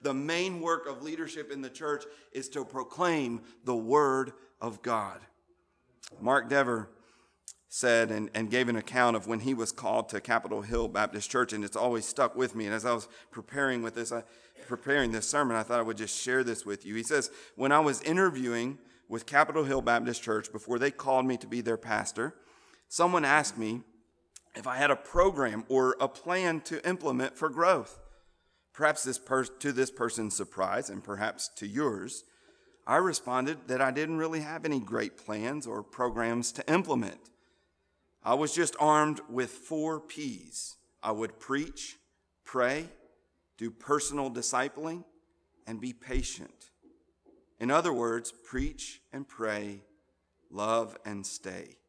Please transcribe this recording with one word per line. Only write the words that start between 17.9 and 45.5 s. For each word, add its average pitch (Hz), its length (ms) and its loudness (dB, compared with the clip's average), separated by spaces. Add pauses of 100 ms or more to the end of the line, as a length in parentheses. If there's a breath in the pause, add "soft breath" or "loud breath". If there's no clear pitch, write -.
interviewing 135 760 0 (300 loud breath)
with 113 180 -6
Capitol 151 360 4
Hill 135 200 0
Baptist 117 380 2
Church 107 300 -2
before 117 300 -4
they 139 100 4
called 131 360 2
me 127 100 2
to - 100 -10
be 117 140 -4
their 113 160 0
pastor, 110 580 -2 (540 soft breath)
someone 175 360 4
asked 143 320 4
me 113 260 -4 (720)
if - 100 -10
I 127 100 -2
had 143 140 4
a 131 60 4
program 143 720 2
or 131 320 6
a 131 80 2
plan 175 540 -2
to - 260 -6
implement 139 500 -2
for 156 100 0
growth. 160 520 2 (720 soft breath)
Perhaps 151 320 2
this 127 140 -2
per-, 131 260 2
to - 260 -4
this 131 220 2
person's 113 420 -2
surprise, 95 560 -2
and 98 140 -10
perhaps 101 520 -4
to 101 120 -8
yours, 110 560 -2 (600 soft breath)
I 131 120 4
responded 139 720 0
that 127 120 0
I 131 120 4
didn't 156 260 -2
really 160 220 -2
have 156 240 -8
any 147 160 0
great 107 360 -2
plans 117 520 -6
or 107 160 -6
programs 117 680 -2
to - 200 -2
implement. 127 580 0 (920)
I 117 120 4
was 147 200 0
just 165 240 2
armed 151 420 6 (100)
with 120 200 -2
four 156 480 -4
Ps. 104 800 -10 (260)
I 110 100 -2
would 110 280 -4
preach, - 560 -6 (480)
pray, 135 440 0 (680)
do 113 140 -8
personal 143 600 -2
discipling, 143 760 -4 (600)